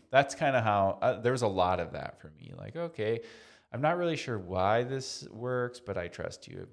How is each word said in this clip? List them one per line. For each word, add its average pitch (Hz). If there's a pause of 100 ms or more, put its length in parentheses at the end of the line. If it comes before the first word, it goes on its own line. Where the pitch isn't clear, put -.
(120)
That's 139
kinda 135
how, 101
uh, 113
there 123
was 123
a 113
lot 92
of 85
that -
for 78
me. 82
Like, -
"Okay, 117 (540)
I'm 117
not 160
really 170
sure 117
why 95
this 131
works, 123
but 98
I 87
trust -
you" 92